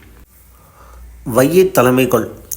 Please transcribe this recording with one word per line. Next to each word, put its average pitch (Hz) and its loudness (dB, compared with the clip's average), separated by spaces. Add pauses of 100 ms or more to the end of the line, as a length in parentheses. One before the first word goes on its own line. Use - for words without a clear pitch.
(1200)
வையை 147 0
தலைமைக்கோள் 123 0 (280)